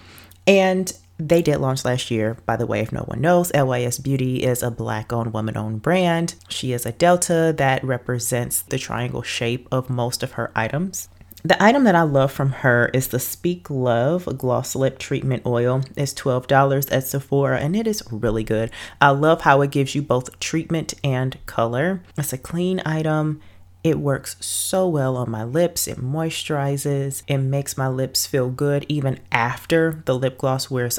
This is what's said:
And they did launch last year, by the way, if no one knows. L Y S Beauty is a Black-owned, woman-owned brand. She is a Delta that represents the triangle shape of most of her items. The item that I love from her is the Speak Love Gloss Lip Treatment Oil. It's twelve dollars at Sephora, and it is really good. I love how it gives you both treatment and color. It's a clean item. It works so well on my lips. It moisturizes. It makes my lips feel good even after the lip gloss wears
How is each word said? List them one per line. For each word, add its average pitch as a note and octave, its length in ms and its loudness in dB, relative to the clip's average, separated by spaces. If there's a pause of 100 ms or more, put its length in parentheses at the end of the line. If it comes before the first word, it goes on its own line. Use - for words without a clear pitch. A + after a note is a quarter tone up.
(460)
And F#3+ 460 4 (260)
they E3 220 4
did D3+ 160 2
launch C3 260 0
last B2 280 -2
year, A2+ 340 0
by A2+ 120 0
the A#2 100 -2
way, A2 140 -2
if A2 120 -4
no - 80 -4
one - 220 -6
knows. F3 320 4
L C#3 140 4
Y B2 120 0
S A#2+ 180 -2
Beauty C3 440 0
is B2 200 0
a A#2+ 80 -2
Black-owned, A2+ 640 -4
woman-owned A2 480 -4
brand. E3+ 540 0 (160)
She B2+ 220 -6
is A#2+ 120 -4
a A#2+ 80 -4
Delta E3 640 4
that C3+ 260 2
represents B2 760 -2
the - 160 -6
triangle B2 460 -6
shape B2 500 -4
of B2+ 160 -2
most A#2+ 340 -2
of B2+ 100 -6
her - 220 -6
items. D3 540 -4 (340)
The E3 180 2
item B3 240 6
that G3 100 8
I E3+ 80 6
love C#3 300 4
from C#3 180 0
her A#2+ 420 4
is C3 160 0
the B2 100 -2
Speak F3 520 -4
Love C3 680 2
Gloss B2+ 400 -2
Lip C3+ 220 0
Treatment C3+ 480 -2
Oil. B2 340 2 (160)
It's C#3+ 160 -2
twelve B2+ 360 -2
dollars C#3 400 4
at C3 180 0
Sephora, C#3 540 0
and D3+ 140 0
it A3+ 120 0
is G#3+ 240 -2
really A2 340 -2
good. A2+ 260 0 (300)
I C#3+ 80 6
love D#3 320 2
how C#3+ 220 4
it C#3+ 80 0
gives C#3 240 -2
you D3 80 -2
both B2+ 360 -4
treatment D#3+ 540 -4 (100)
and C3 440 -2
color. C3+ 560 -2 (160)
It's D3 160 -4
a C3+ 40 -8
clean F3+ 460 -2
item. D#3 560 0 (440)
It D3+ 160 2
works C#3 340 -2 (100)
so - 440 0
well C3 280 0
on B2 140 -4
my A2 140 -4
lips. E3 420 0
It - 120 -8
moisturizes. C#3 1300 -2
It C#3+ 100 0
makes C#3 400 -2
my C3+ 80 0
lips C3 400 -2
feel B2+ 240 0
good C#3+ 380 0
even C3+ 320 -2 (100)
after D#3 760 0
the C3 120 2
lip C3 200 -2
gloss C3 300 -2
wears B2 300 -2